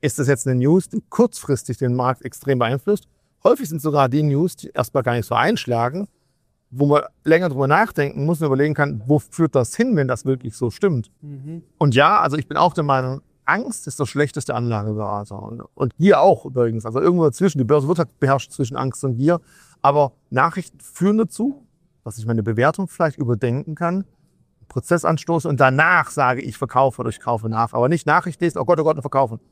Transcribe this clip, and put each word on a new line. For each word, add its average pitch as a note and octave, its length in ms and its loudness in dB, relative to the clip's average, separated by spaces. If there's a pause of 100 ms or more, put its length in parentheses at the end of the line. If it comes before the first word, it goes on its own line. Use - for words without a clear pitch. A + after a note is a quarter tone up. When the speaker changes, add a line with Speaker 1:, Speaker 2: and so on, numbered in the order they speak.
Speaker 1:
ist - 180 -2
das C3 100 0
jetzt C#3 180 0
eine C3 100 0
News, D3+ 320 2
die A3+ 200 -6
kurzfristig - 680 -2
den B2 160 0
Markt B2+ 300 -2
extrem C3 340 -4
beeinflusst? C3 500 -2 (360)
Häufig G#3+ 240 2
sind D#3 120 -6
sogar C#3+ 280 2
die C#3+ 140 0
News, D3+ 340 0
die - 140 -18
erstmal C3 320 -2
gar A#2+ 120 0
nicht A#2 120 -2
so - 80 -4
einschlagen, B2+ 720 0 (640)
wo C3 160 0
man D3 160 4 (200)
länger E3 260 2
drüber C3+ 200 -2
nachdenken D3 580 0
muss D#3+ 140 -2
und D#3+ 60 -2
überlegen C#3+ 280 2
kann, C#3+ 320 -2
wo D3 140 4
führt - 340 -2
das B2 220 0
hin, B3 180 2
wenn C#3 140 0
das B2 160 -4
wirklich B2+ 320 -4
so A#2+ 140 -2
stimmt? D3+ 500 -2
Speaker 2:
Mhm. D3 420 -16 (160)
Speaker 1:
Und C#3+ 160 2
ja, D3+ 240 6
also C#3+ 180 0
ich D3+ 120 -6
bin - 80 -6
auch E3 180 2
der E3+ 80 -2
Meinung, C3+ 380 -2 (240)
Angst A3 420 -4
ist D3 140 -10
der C#3 60 0
schlechteste C#3+ 460 -4
Anlageberater. G#2+ 880 -4
Und, G#2+ 220 -14 (120)
und B2+ 220 -4
hier F3 240 6
auch F3 240 4
übrigens, A#2 400 -2
also A#2 160 -4
irgendwo E3+ 220 4
dazwischen, D3+ 360 2
die C3 60 2
Börse C#3 220 2
wird E3 140 0
halt - 180 -4
beherrscht C3+ 320 0
zwischen C3 260 -6
Angst B2+ 280 -6
und C3 120 -2
Gier, D#3+ 240 2 (400)
aber C#3+ 320 2 (180)
Nachrichten E3 500 -2
führen G3+ 380 0
dazu, A#3 460 -4 (380)
dass A2+ 160 -12
ich A2 80 -8
meine A2+ 160 0
Bewertung A#2+ 460 0
vielleicht D#3+ 280 -2
überdenken B2+ 600 -4
kann, F3 280 -4 (640)
Prozess - 380 -2
anstoße E3 440 -2
und C#3 120 0
danach D3 500 4
sage, B2+ 300 0
ich - 180 -10
verkaufe C3 420 0
oder A#2+ 100 -4
ich - 100 -10
kaufe A2+ 280 -4
nach. A2+ 240 -2
Aber A#2+ 160 2
nicht D#3+ 200 0
Nachricht E3 320 0
lesen, E3+ 180 -2
oh D#3+ 60 -2
Gott, E3 160 2
oh D3+ 40 0
Gott, D#3 120 2
und C3+ 60 -10
verkaufen. C3 360 -2 (140)